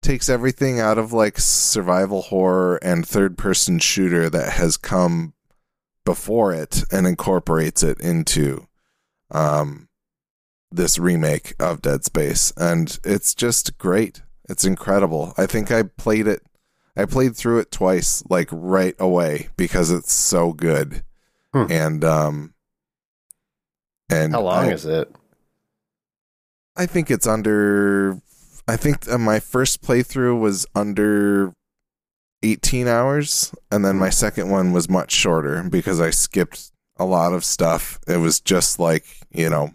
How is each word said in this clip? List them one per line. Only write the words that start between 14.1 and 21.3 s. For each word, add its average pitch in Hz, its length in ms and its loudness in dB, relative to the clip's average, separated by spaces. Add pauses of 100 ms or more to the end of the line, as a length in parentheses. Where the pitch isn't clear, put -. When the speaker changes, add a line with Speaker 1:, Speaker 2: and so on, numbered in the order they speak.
Speaker 1:
It's - 160 -4
incredible. 92 720 0
I 95 100 0
think 110 260 -2
I 113 100 4
played 107 460 -2
it, 104 140 -2 (540)
I 101 80 0
played 131 300 0
through 117 240 0
it - 140 -2
twice, 92 580 0
like, 87 220 0
right 92 480 0
away 87 560 0
because 87 340 0
it's 85 220 -2
so 85 400 0
good. 73 500 -2 (500)